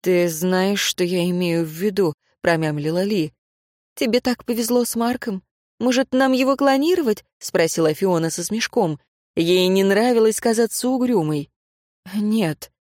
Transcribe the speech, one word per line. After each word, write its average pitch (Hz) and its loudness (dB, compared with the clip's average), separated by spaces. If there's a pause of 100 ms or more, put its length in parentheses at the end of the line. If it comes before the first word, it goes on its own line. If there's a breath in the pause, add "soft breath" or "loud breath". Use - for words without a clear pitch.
«Ты 175 2
знаешь, 185 0
что - -2
я 175 0
имею 175 0
в 160 -10
виду», 185 -2 (260)
промямлила 160 0
Ли. 196 -2 (600)
«Тебе 247 0
так 247 -4
повезло 240 0
с - -6
Марком. 233 -4 (360)
Может, 254 0
нам 262 2
его 262 2
клонировать?» 277 0 (140)
спросила 165 0
Фиона 165 0
со 175 -8
смешком. 202 -2 (380)
Ей 180 2
не 190 2
нравилось 220 2
казаться 233 0
угрюмой. 202 0 (640)
«Нет. 208 -2